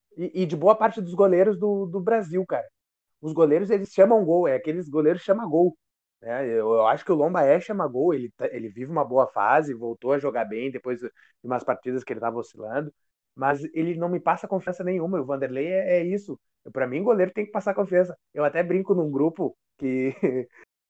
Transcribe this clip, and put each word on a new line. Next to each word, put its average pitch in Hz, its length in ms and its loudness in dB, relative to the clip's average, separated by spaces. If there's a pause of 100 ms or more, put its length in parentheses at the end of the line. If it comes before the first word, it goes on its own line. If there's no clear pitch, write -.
(160)
e, 180 260 -4
e 180 40 0
de 160 100 -4
boa 185 180 6
parte 190 260 -2
dos 175 140 -8
goleiros 190 440 4
do, 196 280 -2
do 180 140 -6
Brasil, 185 460 -2
cara. 123 200 -4 (540)
Os 156 120 -8
goleiros, 165 380 4
eles 196 200 -2
chamam 214 340 6
gol, 170 240 2
é 131 60 2
aqueles 156 340 -4
goleiros 156 340 2
chama 214 240 -2
gol, 170 300 2 (440)
né? 120 260 -6
Eu, 113 260 0
eu 110 140 4
acho 135 180 2
que 190 80 0
o - 20 4
Lomba 160 280 0
é 147 180 4
chama 196 260 -4
gol, 143 280 0
ele 120 220 -6
tá, 127 100 -6
ele 113 220 -8
vive 120 220 -12
uma 151 140 0
boa 123 220 2
fase, 135 480 0
voltou 117 380 -4
a 143 60 2
jogar 120 280 -4
bem 113 240 -6
depois 123 300 -8
de 120 100 -10 (340)
umas 123 180 -4
partidas 127 400 -4
que - 100 -8
ele 110 80 -8
tava 117 180 -4
oscilando, 113 540 -8 (420)
mas 139 280 -2 (100)
ele 165 240 -2
não 170 120 -4
me 175 120 -4
passa 170 280 -2
confiança 185 360 -6
nenhuma, 180 340 -2
e - 20 -2
o 131 40 -4
Vanderlei 135 420 -4
é, 185 340 0
é 170 40 -2
isso. 190 340 -6 (340)
Pra 131 140 -2
mim, 139 160 -4
goleiro 202 300 2
tem 208 140 -6
que - 40 -16
passar 202 240 -4
confiança. 180 420 0 (180)
Eu 147 100 0
até 160 180 0
brinco 185 320 0
num 160 160 0
grupo 147 460 -2 (220)
que 131 360 -2
<laughs> 127 360 -4 (400)